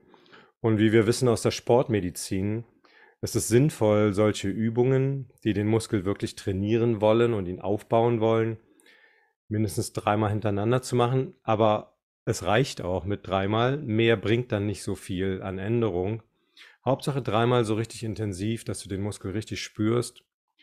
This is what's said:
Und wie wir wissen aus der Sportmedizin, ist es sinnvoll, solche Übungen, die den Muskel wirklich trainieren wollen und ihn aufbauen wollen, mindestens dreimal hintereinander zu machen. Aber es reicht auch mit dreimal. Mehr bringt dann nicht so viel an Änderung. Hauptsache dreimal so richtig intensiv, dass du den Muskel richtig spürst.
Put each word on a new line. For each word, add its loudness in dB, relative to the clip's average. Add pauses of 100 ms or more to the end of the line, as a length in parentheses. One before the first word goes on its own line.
(600)
Und 2
wie 6
wir 6
wissen 2
aus 2
der 0
Sportmedizin, 0 (560)
ist -6
es -2
sinnvoll, 4
solche 2
Übungen, 0 (140)
die 2
den 0
Muskel 0
wirklich -4
trainieren 0
wollen 4
und -4
ihn -8
aufbauen 0
wollen, 2 (920)
mindestens -2
dreimal 0
hintereinander 0
zu -4
machen. 0
Aber 2 (260)
es -4
reicht 0
auch -4
mit -6
dreimal. 0
Mehr 2
bringt -2
dann 0
nicht -6
so -6
viel -4
an -8
Änderung. -2 (600)
Hauptsache -2
dreimal 2
so -2
richtig -6
intensiv, -6
dass -8
du -14
den -4
Muskel -6
richtig -6
spürst. -2 (380)